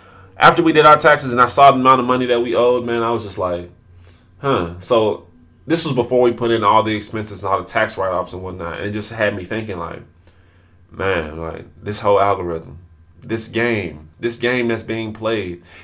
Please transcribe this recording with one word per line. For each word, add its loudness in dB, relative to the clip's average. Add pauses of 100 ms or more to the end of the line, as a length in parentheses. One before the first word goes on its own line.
(360)
after 4
we 4
did 6
our 10
taxes 4
and 2
I 6
saw 8
the 4
amount 6
of -2
money 0
that 2
we -4
owed, 2
man, -4
I -2
was -4
just -14
like, -6 (680)
huh. -2
So 0 (380)
this -2
was -2
before 0
we 4
put -2
in 0
all 4
the -2
expenses -8
and -2
all 0
the -12
tax -2
write-offs -4
and -12
whatnot, -10
and -8
it -6
just -8
had -2
me -10
thinking, -8
like, -12 (880)
man, -4
like, -10 (180)
this -8
whole 4
algorithm, -2 (420)
this -8
game, -4 (120)
this -4
game -2
that's -4
being -8
played. -6 (220)